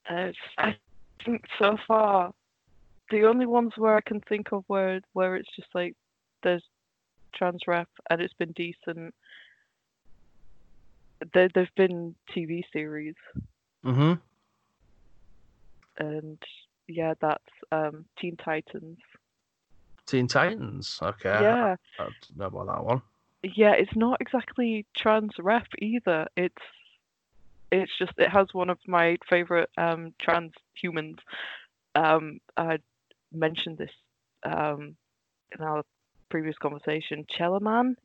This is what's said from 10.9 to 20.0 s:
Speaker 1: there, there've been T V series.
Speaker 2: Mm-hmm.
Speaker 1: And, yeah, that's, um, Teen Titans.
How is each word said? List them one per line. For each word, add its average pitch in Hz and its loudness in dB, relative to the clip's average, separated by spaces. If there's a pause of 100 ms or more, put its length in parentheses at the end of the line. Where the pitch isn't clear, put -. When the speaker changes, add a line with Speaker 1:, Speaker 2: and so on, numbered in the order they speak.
Speaker 1:
there, 185 8
there've 185 0
been 175 0 (180)
T 170 -4
V 170 -6
series. 151 -8 (680)
Speaker 2:
Mm-hmm. 139 4 (1800)
Speaker 1:
And, 156 -8 (440)
yeah, 160 -4
that's, 156 0 (280)
um, 156 -4 (120)
Teen 175 -8
Titans. 160 -8 (1080)